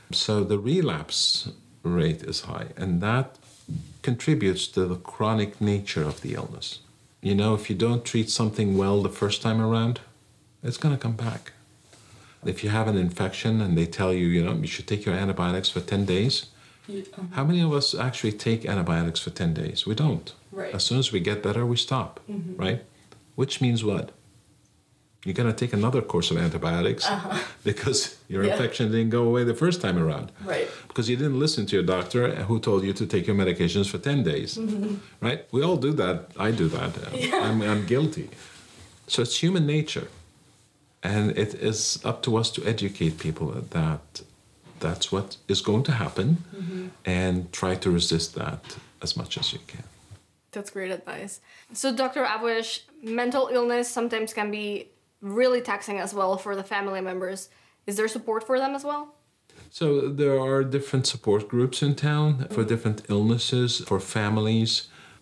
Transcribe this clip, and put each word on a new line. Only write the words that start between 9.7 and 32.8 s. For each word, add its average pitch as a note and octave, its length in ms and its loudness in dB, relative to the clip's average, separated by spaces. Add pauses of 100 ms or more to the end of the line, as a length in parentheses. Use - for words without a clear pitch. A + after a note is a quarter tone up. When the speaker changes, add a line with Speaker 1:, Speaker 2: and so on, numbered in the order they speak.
Speaker 1:
it's B2 140 -4
gonna D3 200 2
come A#2 180 -2
back. A2+ 380 -6 (880)
If - 200 -4
you G#2 80 0
have A2 160 2
an G#2 100 2
infection F#2+ 640 0
and F#2 160 4
they E2 80 4
tell F#2 260 0
you, F2+ 160 2
you E2+ 160 4
know, E2+ 120 0
you D#2 120 -2
should - 200 -8
take G#2 180 -2
your F#2 100 0
antibiotics F#2 540 0
for F2+ 120 -4
ten G2 240 0
days, G2 420 2 (400)
Speaker 2:
Yeah, G3 140 -8 (120)
uh-huh. F#3 80 -12 (120)
Speaker 1:
how E3 120 -2
many F3 160 4
of D#3+ 120 4
us C#3+ 200 2
actually A#2 400 0
take A2+ 320 0
antibiotics E2+ 540 2
for - 100 -6
ten E2+ 240 0
days? D#2 320 -2
We G#2+ 100 0
don't. - 380 0 (180)
Speaker 2:
Right. G3 220 -8
Speaker 1:
As G2 100 -2
soon B2 140 2
as C3 140 2
we G2+ 80 2
get G#2 240 0
better, A2 220 2
we A#2+ 120 2
stop, A#2+ 420 -2 (100)
Speaker 2:
Mm-hmm. F#3 260 -6 (100)
Speaker 1:
right? - 160 0 (540)
Which - 260 0
means A#2 220 4
what? G2 280 0 (1120)
You're F#2 120 -4
gonna A#2 180 2
take A#2+ 200 -2
another A2+ 280 2
course - 300 0
of E2 60 0
antibiotics E2+ 680 0
Speaker 2:
Uh-huh. - 320 -2 (140)
Speaker 1:
<laughs> - 120 -20
because - 520 -2 (120)
your F#2+ 160 -2
Speaker 2:
Yeah. G2+ 100 2
Speaker 1:
infection D3+ 380 0
didn't A2+ 200 2
go A#2+ 180 4
away B2 140 4
the A#2+ 100 2 (100)
first F3 160 2
time F2+ 200 0
around. E2 320 -2 (120)
Speaker 2:
Right. - 240 -2 (200)
Speaker 1:
Because A2 240 -4
you B2 40 2
didn't C3+ 240 0
listen C#3+ 280 0
to - 80 0
your F2+ 100 4
doctor F#2 360 0 (260)
who A2+ 120 2
told G2+ 240 2